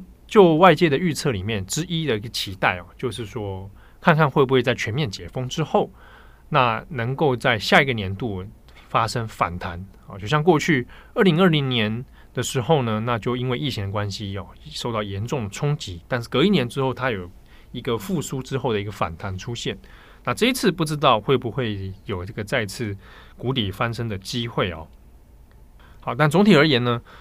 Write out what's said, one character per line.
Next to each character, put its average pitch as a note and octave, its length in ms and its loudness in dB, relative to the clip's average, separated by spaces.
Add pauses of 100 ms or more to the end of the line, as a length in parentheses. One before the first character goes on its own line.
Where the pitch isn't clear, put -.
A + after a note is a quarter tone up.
(260)
就 F3 300 8
外 F3 180 8
界 E3 160 4
的 C3+ 80 2
预 E3 160 0
测 C#3+ 180 -2
里 F#2+ 120 -2
面 G#2 220 -2
之 D#3 180 -4
一 E3 240 -4
的 A#2 80 2
一 G#2+ 60 -2
个 A#2 80 -10
期 - 260 -8
待， G2 220 0
哦， F2+ 80 -12 (120)
就 B2 140 -6
是 A2+ 140 -8
说 G2 440 -10 (300)
看 E3 160 4
看 D3+ 160 2
会 C#3+ 140 4
不 B2+ 80 0
会 B2+ 100 4
在 B2 100 0
全 G#2 200 -6
面 B2+ 180 -2
解 E2+ 160 -12
封 B2+ 220 -6
之 E3 120 -4
后， G3 300 0 (560)
那 B2 400 2
能 B2 260 -4
够 C#3 220 0
在 A#2+ 240 2
下 F3+ 220 4
一 C#3 40 2
个 C3+ 60 -2
年 G2 240 -4
度 G2 260 -6 (460)
发 A2+ 180 2
生 A2+ 220 -4
反 F2 320 -4
弹， F2 260 -10 (220)
啊。 G2+ 100 -14
就 F2+ 80 -12
像 D3+ 160 2
过 D#3+ 160 4
去 C#3 300 0 (260)
二 A#3 100 2
零 F3 180 4
二 F#3+ 80 8
零 D3 180 2
年 A#2 380 0 (280)
的 B2+ 80 -4
时 B2 200 -2
候 D3+ 220 2
呢， A2 180 0
那 B2 180 -2
就 B2 160 -2
因 B2+ 140 -4
为 B2+ 100 -2
疫 D3 100 -2
情 G2+ 180 -4
的 G2 40 -6
关 G#2 180 -2
系， G2 280 -8
哦， F2+ 100 -10 (160)
受 B2+ 300 -8
到 A2 100 -2
严 G2 240 -6
重 C3 160 -4
的 G2+ 60 -6
冲 D3 260 -2
击， E2 320 -10
但 A#2+ 160 -4
是 - 60 -14
隔 C3 120 2
一 F#3+ 80 6
年 C3 200 2
之 C#3 120 -8
后， C3 120 0
它 B2+ 180 -4
有 F2+ 180 -6 (440)
一 A#2+ 80 -10
个 A#2 160 -2
复 C#3+ 240 -4
苏 C3 200 -6
之 C3 160 -6
后 A#2+ 140 -2
的 G#2 80 0
一 G2+ 60 -6
个 G#2+ 80 -8
反 E2 240 -4
弹 G2 200 -8
出 A#2 160 -10
现。 A2+ 240 -8 (460)
那 B2+ 120 -2
这 A3 100 2
一 C4 80 4
次 A3+ 180 2
不 D#3+ 140 -2
知 D3+ 100 -4
道 C#3 240 4
会 C3+ 160 2
不 A#2+ 140 0
会 G2+ 420 -4 (140)
有 F2+ 180 -6
这 G2 80 -10
个 A2+ 120 -8
再 A#2 200 -2
次 G#2 320 -6 (440)
谷 A#2+ 120 -4
底 G#2+ 200 -2
翻 A#2+ 200 -2
身 A#2 160 -6
的 G#2 120 -4
机 A#2 280 -6
会 A#2 240 -2
哦。 D#2+ 160 -12 (1120)
好， B2 140 -8
但 D3 160 4
总 G3 160 6
体 G3+ 100 10
而 D3 120 8
言 B2 160 4
呢， A#2+ 180 0 (200)